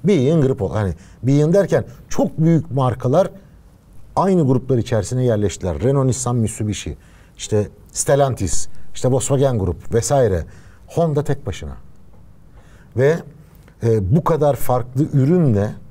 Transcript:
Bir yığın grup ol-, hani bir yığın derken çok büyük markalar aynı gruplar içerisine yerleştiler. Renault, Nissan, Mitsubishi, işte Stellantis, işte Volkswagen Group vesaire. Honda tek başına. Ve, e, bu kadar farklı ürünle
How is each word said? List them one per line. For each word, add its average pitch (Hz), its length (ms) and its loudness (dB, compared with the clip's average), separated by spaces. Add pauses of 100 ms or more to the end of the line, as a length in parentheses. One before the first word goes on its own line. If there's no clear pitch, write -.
Bir 196 160 2
yığın 151 220 2
grup 127 200 0
ol-, 92 120 -4
hani 101 200 -2 (300)
bir 131 100 2
yığın 151 200 2
derken 165 300 2 (260)
çok - 280 0
büyük 160 340 2
markalar 131 580 0 (840)
aynı 175 320 2
gruplar 131 300 0
içerisine 123 460 -2
yerleştiler. 101 600 -2
Renault, 135 220 2
Nissan, 123 300 -2
Mitsubishi, 104 640 -4 (400)
işte 104 300 -2 (240)
Stellantis, 135 760 0 (260)
işte 127 180 -2
Volkswagen 131 480 0
Group 90 340 -4
vesaire. 113 500 2 (440)
Honda 151 360 -2
tek - 220 -2
başına. 76 320 -10 (1200)
Ve, 143 180 4 (680)
e, 110 320 2
bu 170 80 2
kadar 143 320 2
farklı 127 480 0 (100)
ürünle 135 580 2 (200)